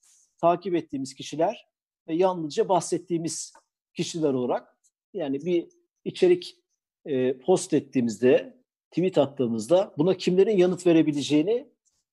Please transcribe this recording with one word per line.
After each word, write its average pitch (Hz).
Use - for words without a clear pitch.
takip 175
ettiğimiz 143
kişiler 160
ve 160
yalnızca 180
bahsettiğimiz 170
kişiler 156
olarak. 131
Yani 143
bir 175
içerik, 180
e, 127
post 180
ettiğimizde, 123
tweet 185
attığımızda 135
buna 180
kimlerin 196
yanıt 180
verebileceğini 156